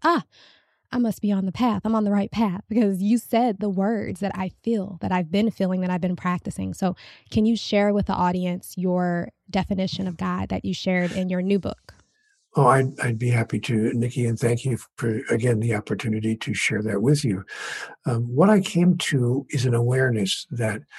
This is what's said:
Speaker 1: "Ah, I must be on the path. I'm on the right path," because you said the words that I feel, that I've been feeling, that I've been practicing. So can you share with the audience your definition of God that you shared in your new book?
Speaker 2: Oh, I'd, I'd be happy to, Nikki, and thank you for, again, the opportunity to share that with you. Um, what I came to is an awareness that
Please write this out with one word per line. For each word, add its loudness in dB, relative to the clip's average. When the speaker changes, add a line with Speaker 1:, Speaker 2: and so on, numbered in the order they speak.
Speaker 1:
"Ah, 2
I -2
must 0
be 0
on 0
the -2
path. 0
I'm 0
on 2
the 0
right 0
path," -2
because 2
you 4
said 0
the -2
words -2
that -4
I -4
feel, -2
that -4
I've 0
been 2
feeling, 0
that 0
I've -2
been 0
practicing. -4
So -2
can 2
you 4
share 2
with 0
the 0
audience -2
your 0
definition -2
of -6
God -4
that -4
you -4
shared 0
in -2
your -2
new 2
book? -10
Speaker 2:
Oh, 8
I'd, 4
I'd -2
be 0
happy 0
to, 0
Nikki, -2
and 0
thank 0
you -2
for, -2
again, 2
the 0
opportunity -2
to -6
share -2
that -2
with 4
you. -2
Um, -2
what 6
I 6
came 4
to 0
is 0
an 2
awareness 0
that -4